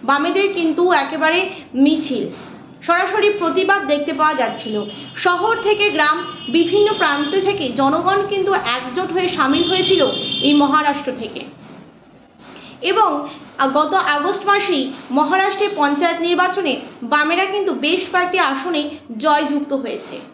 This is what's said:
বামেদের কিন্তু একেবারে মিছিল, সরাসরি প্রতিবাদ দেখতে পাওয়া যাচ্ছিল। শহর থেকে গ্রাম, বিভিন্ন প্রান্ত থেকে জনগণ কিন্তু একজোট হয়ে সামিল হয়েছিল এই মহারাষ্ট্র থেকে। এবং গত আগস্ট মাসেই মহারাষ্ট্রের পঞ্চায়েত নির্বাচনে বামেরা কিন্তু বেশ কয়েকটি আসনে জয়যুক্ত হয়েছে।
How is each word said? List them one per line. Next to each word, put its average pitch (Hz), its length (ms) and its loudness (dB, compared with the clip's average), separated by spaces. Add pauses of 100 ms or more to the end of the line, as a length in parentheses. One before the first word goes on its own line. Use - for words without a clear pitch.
বামেদের 339 480 0
কিন্তু 349 400 2
একেবারে 320 580 0 (240)
মিছিল, 262 500 2 (580)
সরাসরি 392 480 2
প্রতিবাদ 349 560 0
দেখতে 294 260 0
পাওয়া 302 220 2
যাচ্ছিল। 220 500 -4 (320)
শহর 370 400 0
থেকে 415 340 2
গ্রাম, 302 360 0 (220)
বিভিন্ন 349 440 4
প্রান্ত 294 480 0
থেকে 381 360 0
জনগণ 349 500 2
কিন্তু 392 280 0
একজোট 254 580 -4
হয়ে 359 160 0
সামিল 311 400 2
হয়েছিল 370 380 4 (360)
এই 285 120 4
মহারাষ্ট্র 285 680 2
থেকে। 208 200 -10 (1400)
এবং 349 480 0 (460)
গত 302 200 2
আগস্ট 359 520 0
মাসেই 381 460 2 (180)
মহারাষ্ট্রের 381 680 2
পঞ্চায়েত 302 440 2
নির্বাচনে 349 600 0 (220)
বামেরা 302 420 2
কিন্তু 392 300 -2
বেশ 339 280 0 (100)
কয়েকটি 359 260 0
আসনে 294 520 -2 (280)
জয়যুক্ত 294 540 0
হয়েছে। - 460 -6 (160)